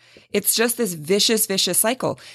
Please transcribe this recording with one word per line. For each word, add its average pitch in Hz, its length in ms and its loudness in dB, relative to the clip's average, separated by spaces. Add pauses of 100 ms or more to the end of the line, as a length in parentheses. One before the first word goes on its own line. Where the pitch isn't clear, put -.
(320)
it's 202 240 0
just 233 220 0
this 214 160 -2
vicious, 202 520 2
vicious 190 320 -2
cycle. 208 420 -2 (160)